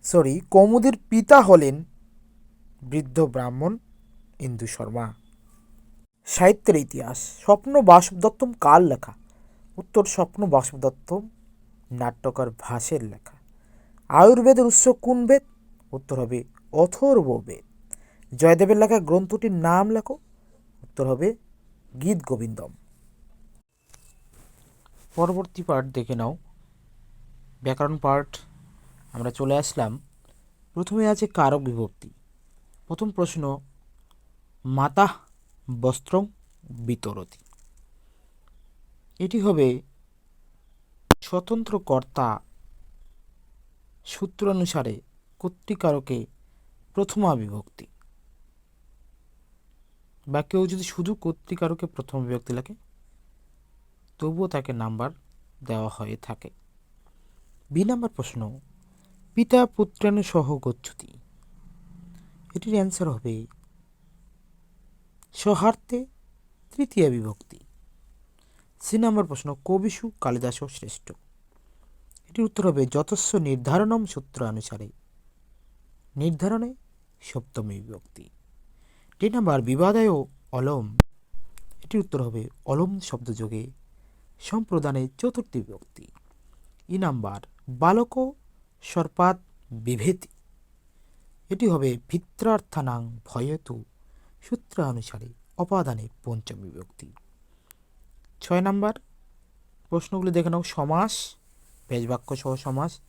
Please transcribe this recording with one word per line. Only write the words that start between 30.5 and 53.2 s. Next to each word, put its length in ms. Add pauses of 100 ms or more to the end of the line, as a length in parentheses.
প্রথমে 280 (100)
আছে 120 (120)
কারক 320
বিভক্তি। 400 (800)
প্রথম 200 (100)
প্রশ্ন, 260 (1200)
মাতা 420 (760)
বস্ত্রং 380 (640)
বিতরতি। 540 (1800)
এটি 200
হবে 220 (1600)
স্বতন্ত্র 460 (160)
কর্তা 380 (1900)
সূত্র 300 (120)
অনুসারে 380 (480)
কর্তৃকারকে 760 (800)
প্রথমা 340 (120)
বিভক্তি। 440 (2500)
বা 180
কেউ 220
যদি 220
শুধু 180 (120)
কর্তৃকারকে 600 (100)
প্রথমা 320
বিভক্তি 300
লেখে, 160 (1500)